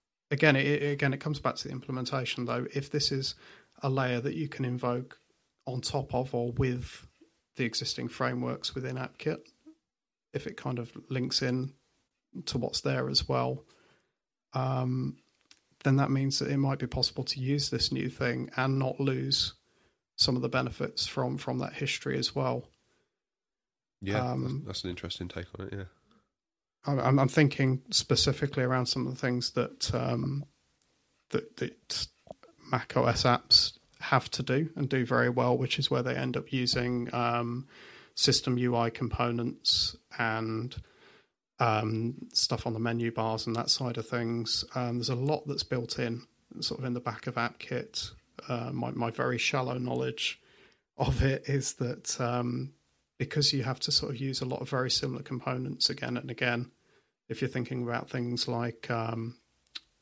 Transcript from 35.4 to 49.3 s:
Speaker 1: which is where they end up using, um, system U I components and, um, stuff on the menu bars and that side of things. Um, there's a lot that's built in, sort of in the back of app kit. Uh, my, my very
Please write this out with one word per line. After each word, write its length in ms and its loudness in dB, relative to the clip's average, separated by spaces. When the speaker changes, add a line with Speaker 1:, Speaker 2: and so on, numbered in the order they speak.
Speaker 1:
which 220 0
is 120 2
where 120 2
they 120 -2
end 220 -2
up 160 -8
using, 600 0
um, 520 0
system 440 4
U 180 2
I 140 4
components 1080 0
and, 580 -2
um, 580 2
stuff 320 0
on 80 0
the 40 -4
menu 320 0
bars 360 0
and 100 0
that 140 0
side 260 0
of 100 -6
things. 560 -2
Um, 240 -2
there's 100 -2
a 60 0
lot 340 0
that's 140 -2
built 360 -4
in, 280 -2
sort 200 -2
of 40 -4
in 80 -2
the 80 -2
back 260 -6
of 120 -2
app 200 0
kit. 520 -6
Uh, 260 -4
my, 180 -2
my 200 -2
very 280 0